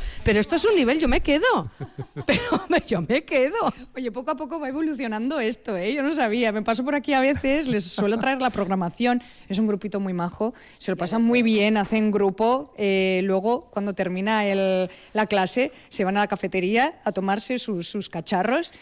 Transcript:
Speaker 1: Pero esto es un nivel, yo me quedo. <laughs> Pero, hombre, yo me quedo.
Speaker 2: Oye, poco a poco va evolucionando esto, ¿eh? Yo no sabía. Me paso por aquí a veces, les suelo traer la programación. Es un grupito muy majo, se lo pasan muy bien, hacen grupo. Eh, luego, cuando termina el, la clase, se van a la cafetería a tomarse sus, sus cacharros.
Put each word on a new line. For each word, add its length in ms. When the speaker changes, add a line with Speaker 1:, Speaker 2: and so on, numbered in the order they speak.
Speaker 1:
Pero 160
esto 160
es 100
un 120
nivel, 240
yo 80
me 120
quedo. 500
<laughs> 320
Pero, 160
hombre, 240
yo 160
me 220
quedo. 320
Speaker 2:
Oye, 160
poco 180
a 60
poco 240
va 80
evolucionando 720
esto, 360
¿eh? 180
Yo 80
no 120
sabía. 380
Me 100
paso 220
por 100
aquí 180
a 80
veces, 460
les 180
suelo 340
traer 220
la 100
programación. 720
Es 100
un 80
grupito 320
muy 140
majo, 420
se 140
lo 40
pasan 280
muy 180
bien, 340
hacen 360
grupo. 640
Eh, 480
luego, 480
cuando 220
termina 520
el, 440
la 140
clase, 460
se 160
van 140
a 20
la 80
cafetería 760
a 60
tomarse 480
sus, 300
sus 200
cacharros. 720